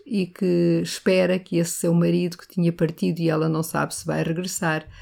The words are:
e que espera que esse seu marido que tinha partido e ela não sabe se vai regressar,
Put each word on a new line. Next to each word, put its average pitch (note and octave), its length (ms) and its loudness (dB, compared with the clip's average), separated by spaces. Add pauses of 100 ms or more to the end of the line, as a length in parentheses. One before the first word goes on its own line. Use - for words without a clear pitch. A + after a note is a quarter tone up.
e F#3+ 220 -2
que F3 560 2
espera F#3 560 2
que F#3 200 -4
esse E3 140 0
seu E3+ 220 0
marido E3+ 420 2
que - 120 -20
tinha E3+ 240 0
partido E3+ 480 -2
e E3 100 2
ela D#3+ 180 0
não D#3+ 140 0
sabe D3 320 -4
se - 100 -10
vai D#3 200 -2
regressar, E3 600 -4 (180)